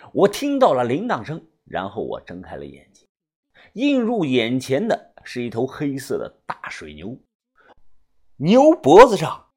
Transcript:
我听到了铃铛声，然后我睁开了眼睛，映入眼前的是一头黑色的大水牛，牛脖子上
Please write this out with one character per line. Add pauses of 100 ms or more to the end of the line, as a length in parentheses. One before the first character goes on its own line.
(120)
我
听
到
了
铃
铛
声， (200)
然
后
我
睁
开
了
眼
睛， (640)
映
入
眼
前
的 (120)
是
一
头
黑
色
的
大
水
牛， (1160)
牛 (100)
脖
子
上